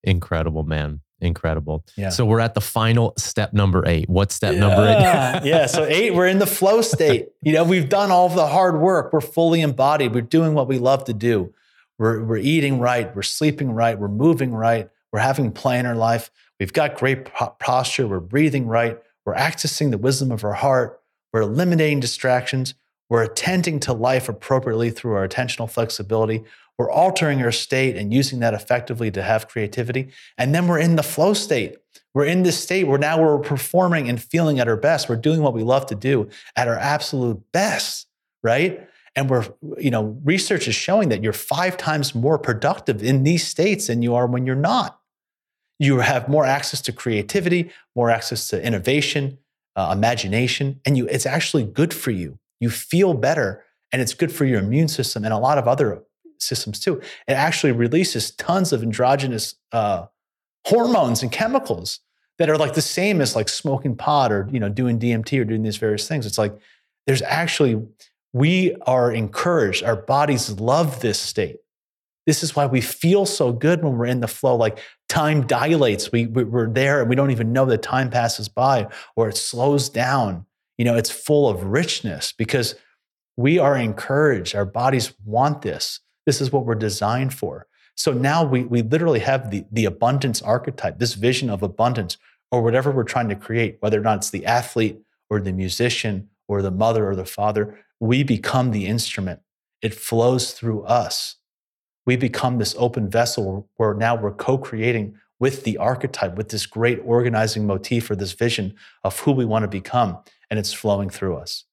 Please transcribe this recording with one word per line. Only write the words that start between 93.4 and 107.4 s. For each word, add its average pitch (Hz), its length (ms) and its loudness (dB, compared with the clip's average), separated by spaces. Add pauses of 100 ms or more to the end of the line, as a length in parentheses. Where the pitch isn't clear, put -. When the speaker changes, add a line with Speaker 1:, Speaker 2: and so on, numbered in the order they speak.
Speaker 2:
whether 107 200 0
or 104 40 -4
not 107 140 2
it's - 140 -6
the 87 140 -8
athlete 113 540 0 (300)
or 107 100 0
the 95 140 -4
musician 98 760 -4 (180)
or 101 140 -2
the 98 100 -2
mother 107 380 2
or 98 60 -2
the 92 100 -6
father, 104 540 -4 (200)
we 123 240 2
become 127 480 0
the 104 140 -2
instrument. 98 540 -4 (420)
It 107 120 -4
flows 120 580 0
through 110 320 -6
us. - 520 -2 (720)
We 127 120 2
become 123 400 -2
this 107 200 -2
open 117 320 -2
vessel 101 680 -2
where 107 160 0
now 113 220 0
we're 104 180 -4
co-creating 117 840 -2 (240)
with 135 240 0
the 110 140 -2
archetype, 113 580 -4
with 104 140 -8
this 107 160 -6
great 117 380 -2
organizing 113 640 0